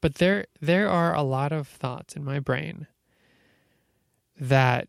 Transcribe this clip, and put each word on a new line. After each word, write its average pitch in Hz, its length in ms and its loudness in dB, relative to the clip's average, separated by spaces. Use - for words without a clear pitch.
But 156 140 0
there, 190 300 2
there 185 280 2
are 170 240 2
a 151 100 0
lot 135 280 -2
of 151 160 -6
thoughts - 480 -10
in 147 80 -10
my 135 160 -6
brain 135 480 -6
that 127 500 4